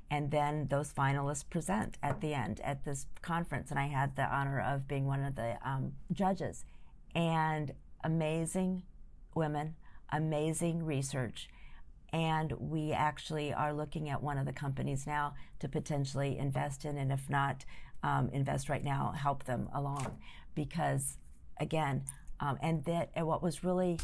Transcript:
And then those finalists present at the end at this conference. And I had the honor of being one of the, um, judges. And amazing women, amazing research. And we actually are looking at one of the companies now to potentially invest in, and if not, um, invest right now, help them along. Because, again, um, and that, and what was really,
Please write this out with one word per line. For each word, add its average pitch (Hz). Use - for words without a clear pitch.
And 147
then 147
those 143
finalists 139
present 185
at 139
the 151
end 110
at 139
this 139
conference. 165
And 143
I 139
had 139
the 135
honor 139
of 135
being 139
one 139
of 135
the, 117
um, 135
judges. 180
And 160
amazing 165
women, 156
amazing 160
research. 135
And 160
we 151
actually 147
are 151
looking 151
at 135
one 143
of 135
the 139
companies 135
now 147
to 143
potentially 139
invest 139
in, 147
and 135
if 139
not, 139
um, 139
invest 139
right 139
now, 139
help -
them 123
along. 139
Because, 139
again, 143
um, 139
and 160
that, 170
and 160
what 156
was 170
really, 180